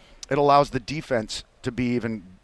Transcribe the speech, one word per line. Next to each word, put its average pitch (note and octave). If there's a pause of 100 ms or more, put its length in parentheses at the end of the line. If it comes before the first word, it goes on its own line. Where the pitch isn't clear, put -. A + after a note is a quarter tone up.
(280)
it C#3
allows C#3+
the B2+
defense B2 (200)
to B2+
be B2
even A2+ (220)